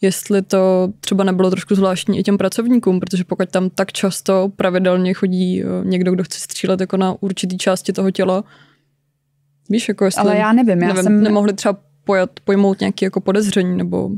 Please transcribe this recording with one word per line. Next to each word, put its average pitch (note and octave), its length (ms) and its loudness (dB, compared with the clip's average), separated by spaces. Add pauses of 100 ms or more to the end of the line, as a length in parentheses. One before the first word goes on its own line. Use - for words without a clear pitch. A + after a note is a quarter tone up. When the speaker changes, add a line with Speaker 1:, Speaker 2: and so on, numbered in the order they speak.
Speaker 1:
jestli G3 400 0
to F#3 580 2
třeba G3 240 0
nebylo F#3 260 2
trošku F#3 260 -2
zvláštní F#3+ 440 0
i F#3+ 40 -2
těm G3+ 140 2
pracovníkům, G3 600 0
protože F#3 240 -2
pokud F#3 260 -4
tam F#3 200 -2
tak F#3+ 240 -4
často F#3+ 640 0
pravidelně F#3 580 0
chodí, F#3 500 -2
eh, - 20 -4 (180)
někdo, F3+ 280 0
kdo F#3 120 0
chce - 160 -10
střílet F#3 420 -4
jako F#3 160 -2
na F#3 260 0
určitý F#3 340 -4
části F#3 360 -2
toho F#3+ 180 0
těla, F#3 320 -2 (1300)
víš, G#3+ 180 -2
jako G3+ 180 0
jestli, F#3+ 160 0
Speaker 2:
Ale G#3 160 2
já G#3+ 160 2
nevím, A3+ 280 4
já F3 60 2
Speaker 1:
nevím, F#3 160 0
Speaker 2:
jsem G#3 200 4
Speaker 1:
nemohli G#3 300 2
třeba G3+ 200 -2 (340)
pojat-, F#3+ 360 0
pojmout G3 360 2
nějaké G3 260 -2
jako - 160 -2
podezření, F#3+ 560 0
nebo, F3+ 400 -4